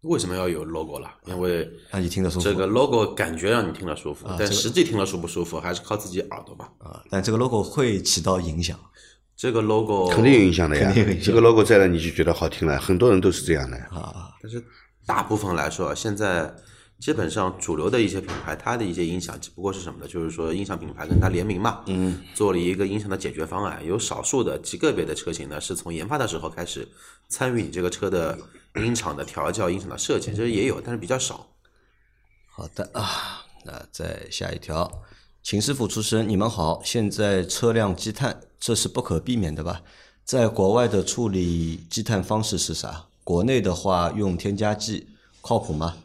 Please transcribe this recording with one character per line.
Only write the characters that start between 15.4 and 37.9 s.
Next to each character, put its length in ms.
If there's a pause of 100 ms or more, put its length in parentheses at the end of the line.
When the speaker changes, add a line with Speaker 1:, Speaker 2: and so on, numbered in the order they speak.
Speaker 1:
来 160
说， 240
现 220
在 360 (460)
基 140
本 180
上 300
主 160
流 120
的 140
一 60
些 120
品 80 (160)
牌， 120
它 200
的 80
一 80
些 140
音 140
响 200
只 100
不 120
过 100
是 60
什 160
么 60
呢？ 80
就 160
是 80
说 200
音 140
响 100
品 160
牌 140
跟 140
它 80
联 180
名 140
嘛， 260
Speaker 2:
嗯。 320 (160)
Speaker 1:
做 180
了 60
一 160
个 100
音 140
响 100
的 80
解 140
决 160
方 160
案。 240
有 100
少 240
数 220
的 160
极 180
个 160
别 120
的 100
车 180
型 160
呢， 120
是 160
从 180
研 140
发 100
的 80
时 100
候 140
开 160
始 220 (400)
参 280
与 60
你 80
这 100
个 80
车 220
的 260 (400)
音 180
场 200
的 80
调 300
教、 160
音 100
响 80
的 120
设 200
计， 120
其 60
实 140
也 160
有， 140
但 140
是 20
比 100
较 120
少。 280 (1000)
Speaker 2:
好 220
的 260
啊， 500 (220)
那 240
再 400
下 200
一 80
条。 320 (520)
秦 180
师 140
傅 120
出 140
声， 260
你 120
们 100
好， 340
现 280
在 320
车 320
辆 200